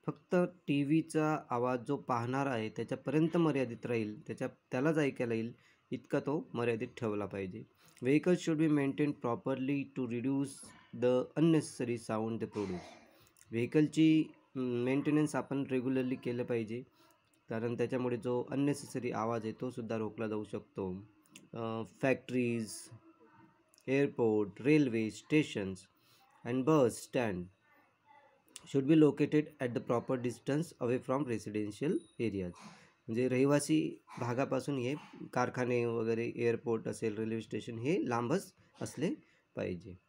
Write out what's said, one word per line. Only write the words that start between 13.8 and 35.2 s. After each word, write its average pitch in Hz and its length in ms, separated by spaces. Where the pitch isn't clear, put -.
मेंटेनन्स 135 800
आपण 135 360
रेग्युलरली 131 440
केलं 120 280
पाहिजे, 117 400
कारण 117 240
त्याच्यामुळे 123 440
जो 123 340
अननेसेसरी 139 600
आवाज 113 320
आहे 110 180
तो 127 80
सुद्धा 113 280
रोखला 110 300
जाऊ 107 160
शकतो. 101 640
अ, 113 300
फॅक्टरीज, 123 720
एअरपोर्ट, 113 720
रेल्वे 117 500
स्टेशन्स 107 680
and 120 120
bus 131 300
stand 107 560
should 139 260
be 160 120
located 151 380
at 127 80
the 120 200
proper 123 280
distance 135 480
away 123 160
from 139 160
residential 107 680
areas. 98 320
म्हणजे 123 220
रहिवासी 147 720
भागापासून 131 580
हे 127 180